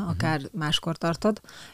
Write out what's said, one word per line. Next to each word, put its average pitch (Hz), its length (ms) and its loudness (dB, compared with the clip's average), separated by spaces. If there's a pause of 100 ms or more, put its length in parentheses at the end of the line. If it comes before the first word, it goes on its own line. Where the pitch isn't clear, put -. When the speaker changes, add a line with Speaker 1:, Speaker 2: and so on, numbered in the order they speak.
Speaker 1:
Mhm. 196 80 -2
Speaker 2:
akár 160 320 2 (120)
máskor 156 440 0
tartod, 190 440 2 (340)